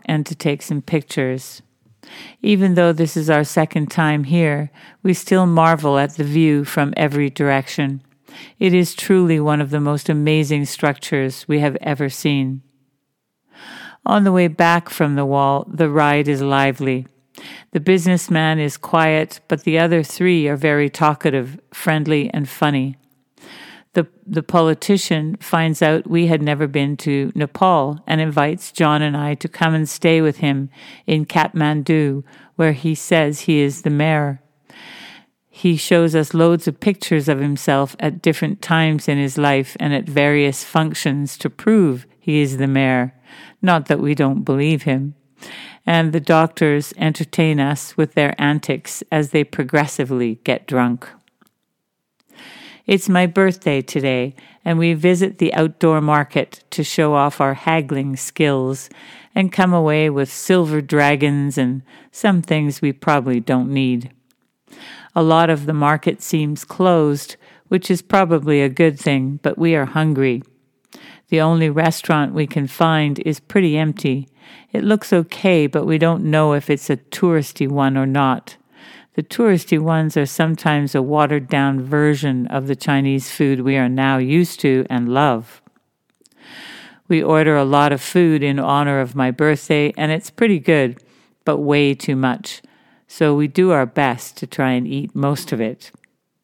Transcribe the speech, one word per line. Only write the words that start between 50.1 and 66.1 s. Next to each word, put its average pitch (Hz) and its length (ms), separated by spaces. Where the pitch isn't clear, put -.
get - 240
drunk. 123 400
It's 196 220
my 180 180
birthday 175 560
today, 131 520
and 165 140
we 170 160
visit 180 440
the 165 140
outdoor 160 480
market 151 720
to - 120
show 151 320
off 143 260
our 135 140
haggling 139 640
skills 135 720
and 190 180
come 180 220
away 156 340
with 139 240
silver 160 480
dragons 143 800
and 131 240
some 190 300
things 151 400
we 143 120
probably 131 480
don't 127 300
need. 131 400
A 170 80
lot 160 280
of 147 160
the 156 80
market 147 480